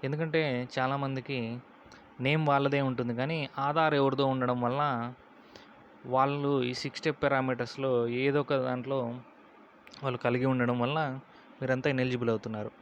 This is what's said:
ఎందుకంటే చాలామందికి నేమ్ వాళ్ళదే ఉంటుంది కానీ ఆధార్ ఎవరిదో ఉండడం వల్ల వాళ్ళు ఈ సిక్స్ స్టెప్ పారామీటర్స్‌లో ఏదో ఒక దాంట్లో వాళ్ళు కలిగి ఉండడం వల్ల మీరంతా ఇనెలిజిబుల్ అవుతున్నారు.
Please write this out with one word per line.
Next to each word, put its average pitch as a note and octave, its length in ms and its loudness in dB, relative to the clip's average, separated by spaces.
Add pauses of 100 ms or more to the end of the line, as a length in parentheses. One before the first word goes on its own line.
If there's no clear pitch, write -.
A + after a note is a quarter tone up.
ఎందుకంటే D#3 380 0 (280)
చాలామందికి C3+ 680 -2 (800)
నేమ్ D3 280 2
వాళ్ళదే C#3 340 4
ఉంటుంది B2 340 0
కానీ C#3+ 220 -2 (220)
ఆధార్ D3 360 2
ఎవరిదో C3+ 320 4
ఉండడం B2+ 340 0
వల్ల B2+ 200 0 (1200)
వాళ్ళు C#3+ 480 2 (120)
ఈ B2 100 -2
సిక్స్ - 280 -8
స్టెప్ D#3 180 -2
పారామీటర్స్‌లో C3 720 0 (260)
ఏదో C#3 220 2
ఒక C#3 220 0
దాంట్లో B2+ 380 -2 (1000)
వాళ్ళు B2+ 220 -4
కలిగి B2 260 2
ఉండడం B2 340 2
వల్ల C#3 200 0 (560)
మీరంతా C3 340 -2
ఇనెలిజిబుల్ B2+ 400 0
అవుతున్నారు. A2 420 -4 (100)